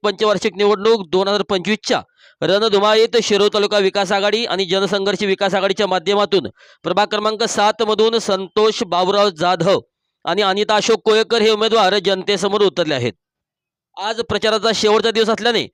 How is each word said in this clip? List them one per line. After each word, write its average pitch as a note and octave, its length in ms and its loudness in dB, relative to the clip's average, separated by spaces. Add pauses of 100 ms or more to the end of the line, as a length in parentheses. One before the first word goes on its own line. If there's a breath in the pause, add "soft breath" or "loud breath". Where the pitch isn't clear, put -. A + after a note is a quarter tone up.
पंचवार्षिक G3+ 520 0
निवडणूक G3+ 540 2
दोन F#3+ 180 0
हजार G3+ 140 -2
पंचवीसच्या G3 600 -2 (400 soft breath)
रणधुमाळीत G#3+ 840 2
शिरोळ G3+ 300 2
तालुका G#3 240 0
विकास F#3+ 340 0
आघाडी G#3 340 0
आणि F#3 200 -4
जनसंघर्ष G3 580 -2
विकास G3 320 -2
आघाडीच्या G3 320 -2
माध्यमातून F#3+ 600 0 (360 soft breath)
प्रभाग F#3 240 0
क्रमांक G#3 360 -2
सात G#3+ 400 0
मधून A3 340 2
संतोष G#3 680 -2
बाबुराव F#3+ 460 0
जाधव F3 500 0 (460)
आणि F3+ 160 -2
अनिता G3+ 340 0
अशोक G#3 300 0
कोळेकर A3 360 2
हे G#3+ 80 2
उमेदवार G#3 560 2
जनतेसमोर G3 560 -2
उतरले E3+ 320 0
आहेत. A#2+ 200 -4 (840)
आज G#3+ 240 -6
प्रचाराचा G#3+ 540 -2
शेवटचा G#3+ 360 2
दिवस G#3+ 180 0
असल्याने G#3+ 440 -2